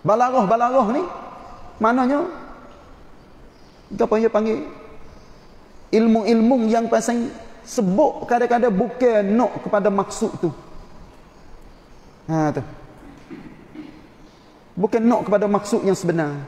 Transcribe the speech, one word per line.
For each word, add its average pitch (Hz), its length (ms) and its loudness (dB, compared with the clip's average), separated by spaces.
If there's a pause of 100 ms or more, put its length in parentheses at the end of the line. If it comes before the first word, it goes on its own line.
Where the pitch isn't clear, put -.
Balarah, 233 480 2
balarah 240 480 2
ni, 359 80 -2 (720)
maknanya, 254 480 2 (1700)
kita 214 160 0
panggil, 220 240 2
panggil 220 260 0 (1300)
ilmu-ilmu 226 800 4
yang 233 160 2
pasal 233 400 0 (400)
sebut 208 560 0
kadang-kadang 240 480 2
bukan 220 480 2 (160)
nak 233 240 2
kepada 196 320 0
maksud 196 480 -4
tu. 175 80 -2 (1800)
Ha, 156 240 0
tu. 139 80 -6 (2000)
Bukan 220 320 0
nak 220 240 2
kepada 202 160 2
maksud 208 400 0
yang 190 80 4
sebenar 165 400 -2 (160)